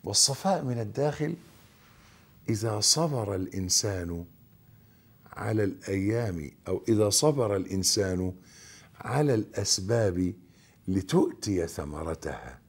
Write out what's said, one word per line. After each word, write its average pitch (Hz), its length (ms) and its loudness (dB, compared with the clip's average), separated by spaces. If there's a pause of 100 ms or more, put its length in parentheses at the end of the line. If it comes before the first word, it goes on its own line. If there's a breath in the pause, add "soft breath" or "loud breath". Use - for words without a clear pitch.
والصفاء 139 600 2
من 123 160 -2
الداخل 147 560 -2 (1120 loud breath)
إذا 107 300 -2
صبر 120 560 2
الإنسان 92 880 -2 (1080 soft breath)
على 110 300 0
الأيام، 98 880 -2 (160)
أو 92 200 -2
إذا 107 220 6
صبر 123 460 4
الإنسان 92 800 0 (680 loud breath)
على 135 320 2
الأسباب 101 1000 0 (540 soft breath)
لتؤتي 95 800 0
ثمرتها. 73 1000 -8